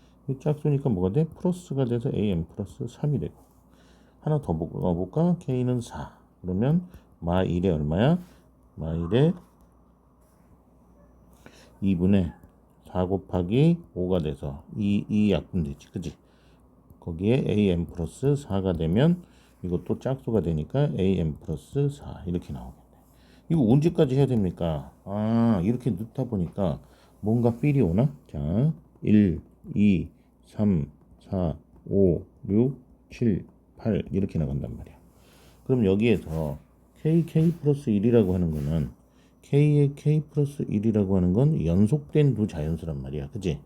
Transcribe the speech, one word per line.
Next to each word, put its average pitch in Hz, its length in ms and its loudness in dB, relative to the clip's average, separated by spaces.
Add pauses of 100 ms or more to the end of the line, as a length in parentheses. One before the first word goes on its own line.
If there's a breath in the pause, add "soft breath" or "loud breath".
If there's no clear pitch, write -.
(280 soft breath)
이 131 100 -6
짝수니까 147 500 -2
뭐가 92 240 0
돼? 151 120 2
플러스가 165 640 -4
돼서 120 280 -2
A 101 160 0
M 82 160 -2
플러스 - 400 -10
삼이 147 320 -4
되고. - 160 -6 (840 soft breath)
하나 151 220 -2
더 90 100 -4
보-, 82 280 -4
넣어볼까? 95 580 0
K는 127 420 -2
사. - 380 -12 (240)
그러면 117 400 0 (380 loud breath)
마 90 240 0
일에 90 260 0
얼마야? 85 480 2 (560 loud breath)
마 80 200 -8
일에 110 380 2 (2500 loud breath)
이분의 92 520 2 (560)
사 90 180 -2
곱하기 98 720 0 (160)
오가 90 240 0
돼서 73 460 -6 (120)
이, 101 320 0
이 104 220 2
약분되지. 76 600 -4
그지? 80 220 -8 (840 soft breath)
거기에 92 480 0
A 104 220 2
M 85 180 2
플러스 131 480 -2
사가 95 380 -2
되면 110 500 2 (400 soft breath)
이것도 90 380 -4
짝수가 120 400 -2
되니까 85 580 -2
A 95 220 2
M 78 200 -2
플러스 139 480 -4
사 - 380 -12
이렇게 90 260 -6
나오겠네. - 300 -14 (680 soft breath)
이거 160 120 2
언제까지 139 540 4
해야 139 100 4
됩니까? 85 640 -2 (140)
아, 110 600 0
이렇게 120 260 -2
넣다 113 340 -6
보니까 90 560 -4 (400 soft breath)
뭔가 117 400 2
필이 143 200 2
오나? 107 320 2 (160)
자, 92 440 -2 (300)
일, 98 380 4 (360)
이, 95 320 2 (380 soft breath)
삼, 92 440 -2 (300)
사, 87 360 -4 (320)
오, 92 340 2 (260)
육, 120 280 0 (340)
칠, - 360 -2 (300)
팔 104 340 -2
이렇게 95 280 -4
나간단 67 380 -4
말이야. - 200 -18 (680 soft breath)
그럼 127 200 2
여기에서 87 720 0 (440)
K, 160 240 2
K 160 260 2
플러스 143 380 -2
일이라고 104 440 4
하는 90 160 0
거는 76 380 -2 (540 soft breath)
K의 147 520 2
K 151 360 0
플러스 143 320 -2
일이라고 104 540 2
하는 90 180 4
건 147 300 2
연속된 123 720 2
두 104 140 0
자연수란 80 520 -6
말이야. 69 300 -8
그지? 92 360 -4